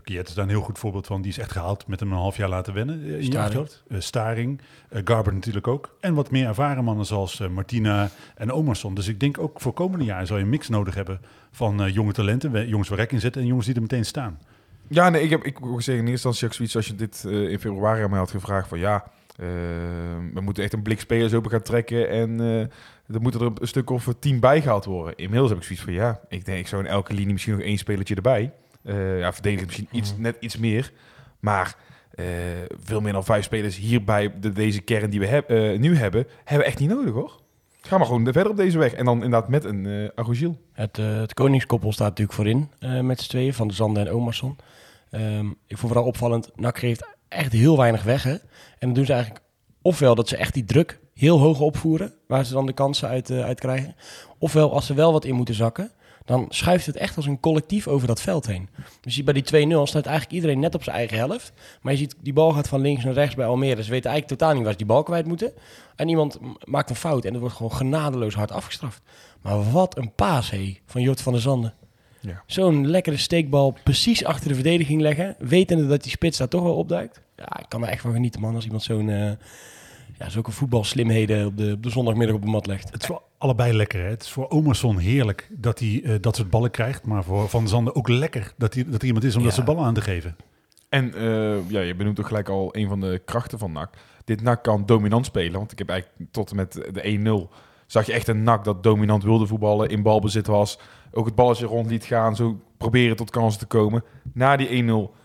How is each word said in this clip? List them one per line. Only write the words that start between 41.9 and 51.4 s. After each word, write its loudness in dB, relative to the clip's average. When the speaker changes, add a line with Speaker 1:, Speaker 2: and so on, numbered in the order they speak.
Speaker 2:
staat 0
natuurlijk -2
voorin, 2
eh, -4
met -2
z'n -10
tweeën, -2
Van -2
der -4
Zanden 0
en -4
Omarsson. -4
Ehm, -4
ik -12
vond -2
vooral 4
opvallend, 0
nak -2
geeft -2
echt -4
heel 8
weinig 4
weg, 2
hè. 0
En -6
dan -2
doen 2
ze 0
eigenlijk -2
ofwel 6
dat 2
ze -4
echt -4
die -2
druk 2
heel 6
hoog 6